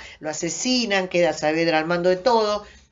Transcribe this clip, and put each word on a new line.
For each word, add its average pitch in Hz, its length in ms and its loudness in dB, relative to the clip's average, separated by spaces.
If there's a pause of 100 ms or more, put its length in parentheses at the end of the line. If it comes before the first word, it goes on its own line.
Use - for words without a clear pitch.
(200)
lo 156 100 -8
asesinan, 196 760 -2
queda 175 260 2
Saavedra 160 440 0
al 156 60 0
mando 175 240 0
de 185 80 4
todo, 208 480 0 (280)